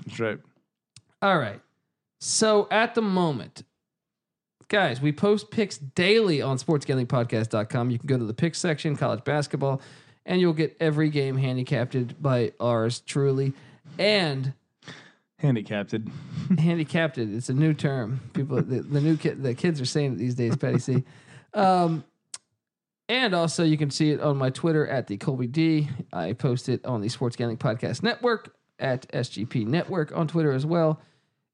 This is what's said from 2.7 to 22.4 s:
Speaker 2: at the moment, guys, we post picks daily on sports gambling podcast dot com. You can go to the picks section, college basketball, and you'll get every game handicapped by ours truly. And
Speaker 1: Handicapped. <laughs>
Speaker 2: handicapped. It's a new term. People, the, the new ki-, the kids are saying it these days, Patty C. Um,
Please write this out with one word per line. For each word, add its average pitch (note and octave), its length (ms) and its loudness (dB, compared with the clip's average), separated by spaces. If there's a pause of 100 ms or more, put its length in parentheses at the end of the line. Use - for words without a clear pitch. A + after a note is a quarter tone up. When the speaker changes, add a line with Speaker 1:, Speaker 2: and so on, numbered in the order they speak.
Speaker 2:
at A3+ 240 2
the A#3 60 0
moment, F3+ 600 0 (1040)
guys, D#3+ 320 2
we D3+ 100 2
post G3+ 400 2
picks - 280 -2
daily F3+ 640 2
on C3+ 160 0
sports D3 260 0
gambling C3 220 0
podcast A#2 420 0
dot G#2+ 220 -2
com. B2 200 0
You A#2+ 80 0
can - 80 -12
go C3+ 120 0
to A#2 60 -2
the G#2+ 100 -6
picks E3 240 -2
section, D#3 380 -2
college A2+ 280 -2
basketball, C#3 560 -2 (460)
and F#3 160 2
you'll F3 100 4
get D#3 260 -2
every D#3 300 2
game C3+ 300 0
handicapped B2+ 840 -2
by B2 380 2
ours A#2 400 0
truly. C#3 540 0 (440)
And D#3+ 540 0 (840)
Speaker 1:
Handicapped. A2 560 -2 (320)
<laughs> - 320 0
Speaker 2:
handicapped. E3 580 2
It's A2+ 320 -2
a C3 60 0
new D#3 180 6
term. C3+ 480 -2 (140)
People, C#3 220 -2
the, B2 240 0
the C#3+ 200 0
new D#3 160 4
ki-, D#3 140 0
the C3 240 -2
kids D#3+ 260 0
are B2+ 60 -4
saying C#3+ 280 0
it - 40 -6
these B2 160 -2
days, A#2+ 220 0
Patty B2 240 0
C. B2+ 240 0 (500)
Um, F3 500 4 (1040)